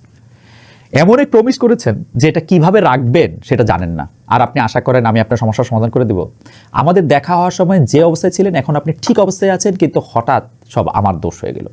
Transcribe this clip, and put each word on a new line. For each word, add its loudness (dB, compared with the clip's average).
এমন 4
এক 0
প্রমিস 2
করেছেন 0
যে 2
এটা -2
কিভাবে 2
রাখবেন 0
সেটা 0
জানেন -2
না, -8
আর 0
আপনি -2
আশা -2
করেন 0
আমি 2
আপনার -2
সমস্যার -2
সমাধান -2
করে 0
দেব। -2
আমাদের 2
দেখা 0
হওয়ার 0
সময় 0
যে 2
অবস্থায় 0
ছিলেন -2
এখন -2
আপনি -4
ঠিক 0
অবস্থায় 0
আছেন, -2
কিন্তু -2
হঠাৎ 0
সব -2
আমার -2
দোষ -8
হয়ে -8
গেল। -12